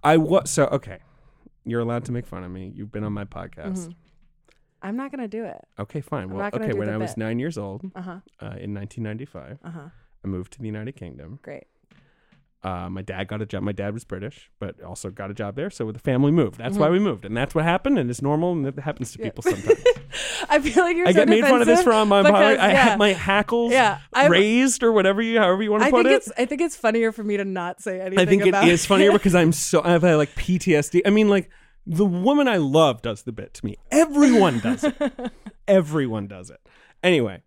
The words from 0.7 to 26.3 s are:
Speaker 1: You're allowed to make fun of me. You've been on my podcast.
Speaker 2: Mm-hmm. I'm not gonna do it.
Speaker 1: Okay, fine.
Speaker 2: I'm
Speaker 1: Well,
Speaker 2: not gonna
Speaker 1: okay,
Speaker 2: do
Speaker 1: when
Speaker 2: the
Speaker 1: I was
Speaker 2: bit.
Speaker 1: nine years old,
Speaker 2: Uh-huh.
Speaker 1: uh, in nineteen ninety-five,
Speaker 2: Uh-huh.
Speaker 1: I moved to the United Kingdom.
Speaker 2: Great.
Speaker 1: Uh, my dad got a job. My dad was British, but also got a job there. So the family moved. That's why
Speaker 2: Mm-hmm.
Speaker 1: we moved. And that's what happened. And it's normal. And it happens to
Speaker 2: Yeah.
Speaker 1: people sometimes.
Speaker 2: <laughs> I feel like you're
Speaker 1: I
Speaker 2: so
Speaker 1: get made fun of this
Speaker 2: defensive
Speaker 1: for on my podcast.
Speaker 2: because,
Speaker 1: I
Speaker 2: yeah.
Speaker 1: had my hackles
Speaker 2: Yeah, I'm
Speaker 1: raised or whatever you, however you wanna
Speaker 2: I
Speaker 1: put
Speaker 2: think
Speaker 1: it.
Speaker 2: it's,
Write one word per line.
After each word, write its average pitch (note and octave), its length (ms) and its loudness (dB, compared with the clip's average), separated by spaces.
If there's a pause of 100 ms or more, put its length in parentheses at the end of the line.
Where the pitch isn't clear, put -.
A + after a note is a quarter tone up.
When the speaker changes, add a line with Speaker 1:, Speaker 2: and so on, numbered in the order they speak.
Speaker 1:
You're A#2 160 -4
allowed A#2 260 -4
to A#2+ 60 -8
make B2 140 -8
fun F#2 180 -14
of F2+ 60 -14
me. F#2 240 -14
You've G2+ 180 -16
been G#2 120 -8
on G#2+ 80 -6
my G#2 120 -10
podcast. G2+ 540 -12
Speaker 2:
Mm-hmm. E3+ 120 -12 (920)
I'm G3 140 -10
not C4+ 140 -10
gonna C4 160 -10
do G#3+ 160 -10
it. - 220 -14 (160)
Speaker 1:
Okay, B2 200 -10
fine. C3+ 240 -8
Speaker 2:
I'm F#2 60 -12
Speaker 1:
Well, F#2+ 80 -10
Speaker 2:
not G3+ 140 -6
gonna A3 140 -6
Speaker 1:
okay, B2+ 60 -4
Speaker 2:
do G2+ 60 -4
Speaker 1:
when G#2 100 -4
Speaker 2:
the G#2+ 60 -6
Speaker 1:
I - 40 -6
was A2 140 -6
Speaker 2:
bit. - 60 -10
Speaker 1:
nine A2 220 -4
years D#3+ 180 -8
old, G#2 380 -12
Speaker 2:
Uh-huh. F3+ 220 -14 (220)
Speaker 1:
uh, G2+ 200 -14
in G2+ 120 -10
nineteen G2+ 300 -12
ninety-five, G#2+ 640 -14
Speaker 2:
Uh-huh. E3 240 -18 (360)
Speaker 1:
I G2+ 40 -8
moved F#2 240 -10
to - 80 -20
the A2+ 60 -12
United G#2+ 260 -10
Kingdom. D#2 500 -18
Speaker 2:
Great. - 220 -18 (960)
Speaker 1:
Uh, F2+ 280 -8
my F#2+ 120 -10
dad F#2+ 240 -10
got G#2+ 160 -10
a G#2 40 -8
job. G2 160 -10
My G2+ 100 -6
dad G2+ 220 -8
was A#2 100 -14
British, - 460 -14 (100)
but G2 220 -12
also F#2 280 -12
got G2 200 -12
a G2+ 40 -10
job G#2 220 -8
there. E3+ 140 -8
So A2 220 -8
the B2 60 -12
family C3+ 320 2
moved. D3+ 280 0
That's B2+ 180 -6
why D#3 100 2
Speaker 2:
Mm-hmm. E3 60 2
Speaker 1:
we F3+ 80 2
moved. D3 240 -2
And G#2 120 -8
that's C3 180 -4
what D#3 100 0
happened. G3 340 0
And B2 120 -2
it's A#2+ 120 -8
normal. D#3 300 0
And D3 140 -2
it C#3 120 -8
happens C#3+ 340 -8
to - 60 -20
Speaker 2:
Yeah. A3 80 -10
Speaker 1:
people - 160 -10
sometimes. - 360 0 (360)
Speaker 2:
<laughs> - 360 -8
I D4+ 100 4
feel C#4+ 240 2
like E4+ 120 0
you're F4 120 0
Speaker 1:
I - 40 4
Speaker 2:
so - 80 6
Speaker 1:
get C#4 80 4
made A3 160 6
fun B3+ 180 6
of A#3 40 2
this A#3 140 6
Speaker 2:
defensive F4+ 40 2
Speaker 1:
for B3 80 4
on A3 160 4
my G3+ 140 4
podcast. G3 40 6
Speaker 2:
because, G3+ 320 6
Speaker 1:
I F#3+ 120 4
Speaker 2:
yeah. C4+ 140 4
Speaker 1:
had G#3+ 140 2
my G#3 140 4
hackles G#3+ 600 0
Speaker 2:
Yeah, A#3+ 260 2 (140)
I'm C#4 180 4
Speaker 1:
raised A3+ 520 2
or A#3 100 4
whatever G3 300 2
you, A3+ 160 0
however F#3+ 240 2
you G#3+ 100 -2
wanna G#3+ 120 2
Speaker 2:
I C#4+ 60 2
Speaker 1:
put A#3+ 140 4
Speaker 2:
think C4 80 4
Speaker 1:
it. C4+ 40 6
Speaker 2:
it's, - 220 -4